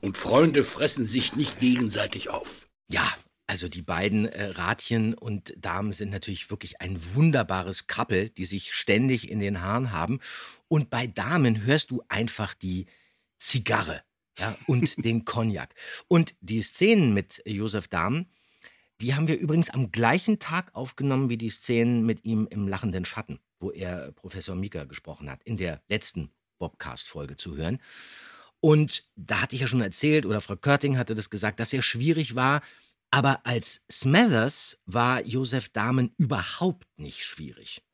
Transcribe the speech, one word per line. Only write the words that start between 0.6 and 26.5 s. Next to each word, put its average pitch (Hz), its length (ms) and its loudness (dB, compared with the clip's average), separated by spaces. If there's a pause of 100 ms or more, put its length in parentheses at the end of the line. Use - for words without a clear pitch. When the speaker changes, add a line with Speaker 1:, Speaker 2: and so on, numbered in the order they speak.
Speaker 1:
fressen 139 400 0
sich 113 320 0
nicht 139 240 -2
gegenseitig 117 720 0
auf. - 380 -10 (200)
Speaker 2:
Ja, - 180 0 (400)
also 92 220 -4
die 85 140 -10
beiden, 98 440 2
äh, 101 200 -6
Ratchen 110 680 0
und 104 420 -8
Damen 101 360 -4
sind 101 180 -6
natürlich 98 400 -8
wirklich - 300 -10
ein 92 180 -6 (160)
wunderbares 98 720 2
Couple, 104 440 0
die 95 140 -8
sich 92 300 -6
ständig 120 560 2
in 107 100 -4
den 101 200 -2
Haaren 110 320 -2
haben. 92 260 -2 (500)
Und 151 220 2
bei 123 160 -2
Damen 117 560 2
hörst 139 300 2
du 123 160 -4
einfach 110 460 -4
die 92 320 -6 (520)
Zigarre, 98 640 -2 (360)
ja, 104 180 -4 (100)
und 135 300 2
Speaker 3:
<laughs> - 80 -6
Speaker 2:
den 117 200 0
Cognac. 107 500 -2 (340)
Und 165 320 6
die 107 220 -2
Szenen 180 520 4
mit - 320 -2
Josef 104 400 -4
Dahmen, 110 400 0 (720)
die 123 160 0
haben 156 100 2
wir 156 120 2
übrigens 165 320 2
am 123 200 -2
gleichen 127 480 2
Tag 175 360 -4
aufgenommen 135 540 0
wie 120 80 0
die 113 140 -4
Szenen 117 560 2
mit 113 180 0
ihm 110 260 2
im 101 180 -2
Lachenden 95 360 -2
Schatten, - 360 -10 (180)
wo 90 140 -6
er 87 400 -8
Professor 95 420 -10
Mika 90 300 -6
gesprochen 71 440 -14
hat, 65 140 -12
in 113 140 -6
der 82 320 -4
letzten 92 420 -4 (280)